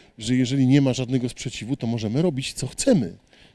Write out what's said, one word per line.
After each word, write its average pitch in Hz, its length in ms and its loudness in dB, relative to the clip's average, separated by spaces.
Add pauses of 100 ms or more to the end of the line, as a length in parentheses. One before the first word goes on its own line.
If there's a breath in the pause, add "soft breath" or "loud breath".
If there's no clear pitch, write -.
(180 soft breath)
że 117 180 -2
jeżeli 127 320 2
nie 139 140 6
ma 135 120 4
żadnego 123 360 -2
sprzeciwu, - 460 -8
to 123 120 -4
możemy 113 340 -2
robić, 139 320 -2
co - 140 -6
chcemy. 127 460 0 (420 soft breath)